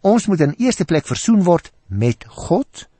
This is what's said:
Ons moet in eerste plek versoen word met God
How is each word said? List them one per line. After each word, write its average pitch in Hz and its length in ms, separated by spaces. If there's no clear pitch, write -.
Ons 214 260
moet 185 120
in 147 180
eerste 233 280
plek 156 220
versoen 208 360
word 175 280
met 107 400
God - 600